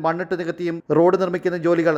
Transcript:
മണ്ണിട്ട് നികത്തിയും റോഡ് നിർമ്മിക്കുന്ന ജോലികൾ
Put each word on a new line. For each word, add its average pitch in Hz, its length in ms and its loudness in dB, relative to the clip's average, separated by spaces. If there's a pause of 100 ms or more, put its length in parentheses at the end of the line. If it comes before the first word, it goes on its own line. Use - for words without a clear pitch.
മണ്ണിട്ട് 175 360 -4
നികത്തിയും 170 360 -6 (200)
റോഡ് 180 260 4
നിർമ്മിക്കുന്ന 175 440 -2
ജോലികൾ 170 320 2